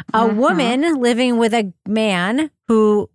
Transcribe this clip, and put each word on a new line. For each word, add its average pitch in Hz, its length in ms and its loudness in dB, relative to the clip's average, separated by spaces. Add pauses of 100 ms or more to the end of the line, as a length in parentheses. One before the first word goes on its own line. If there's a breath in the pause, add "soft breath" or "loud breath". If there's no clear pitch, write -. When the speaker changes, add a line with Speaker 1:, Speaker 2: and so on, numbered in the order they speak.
(120)
Speaker 1:
a 220 140 2
Speaker 2:
Mm-hmm. 220 120 0
Speaker 1:
woman 285 600 0
living 240 380 0
with 226 160 0
a 208 180 -2 (160)
man 214 600 -2 (160)
who 214 480 2